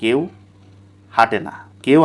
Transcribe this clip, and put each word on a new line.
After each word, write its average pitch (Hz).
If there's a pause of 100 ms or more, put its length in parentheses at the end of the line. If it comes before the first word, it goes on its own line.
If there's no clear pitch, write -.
কেউ 117 (920)
হাঁটে 113
না, - (320)
কেউ 143